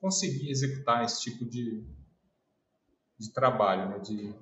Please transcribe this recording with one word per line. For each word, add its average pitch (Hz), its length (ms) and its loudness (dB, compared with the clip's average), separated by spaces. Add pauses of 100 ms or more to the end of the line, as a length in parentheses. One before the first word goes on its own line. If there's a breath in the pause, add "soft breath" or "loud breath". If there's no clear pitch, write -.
conseguir 147 500 0
executar 131 540 2
esse - 180 -2
tipo - 220 -6
de, 113 380 -4 (1400)
de 110 140 -12
trabalho, 104 580 4
né, 101 80 -6
de 104 440 -6